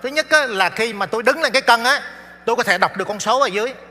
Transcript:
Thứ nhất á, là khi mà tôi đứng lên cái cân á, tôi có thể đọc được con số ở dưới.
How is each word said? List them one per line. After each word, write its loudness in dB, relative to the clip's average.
Thứ -6
nhất -2
á, 4
là 0
khi -4
mà -4
tôi -4
đứng 2
lên -2
cái 2
cân 4
á, 0
tôi 2
có -2
thể 2
đọc 0
được -6
con -8
số 0
ở 2
dưới. -4